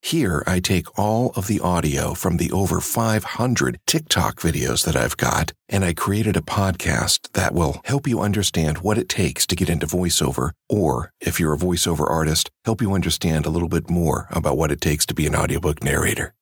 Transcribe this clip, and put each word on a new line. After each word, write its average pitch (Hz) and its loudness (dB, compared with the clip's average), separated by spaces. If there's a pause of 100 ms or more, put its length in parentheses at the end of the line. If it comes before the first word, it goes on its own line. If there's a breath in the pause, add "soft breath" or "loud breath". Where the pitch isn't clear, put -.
Here, 107 0
I 92 2
take 92 0
all 110 2
of 98 -4
the 104 0
audio 80 0
from 87 0
the 82 0
over 90 0
five 110 0
hundred 117 0
TikTok - 0
videos 69 0
that 76 0
I've 62 0
got, - 0 (160)
and 98 0
I 85 0
created 101 0
a - 0
podcast 87 0
that - 0
will - 0
help 139 -2
you 120 0
understand 92 0
what 101 2
it - -2
takes 76 0
to - -2
get 82 0
into 80 0
voiceover, 78 0 (180)
or, 80 0
if - -2
you're 78 2
a 73 0
voiceover 85 0
artist, 78 0 (140)
help 107 0
you 98 2
understand 82 0
a 78 -2
little 85 0
bit 80 -2
more 85 0
about 76 0
what 78 0
it 71 -4
takes 76 0
to - -6
be 76 0
an 76 0
audiobook 76 -2
narrator. - -2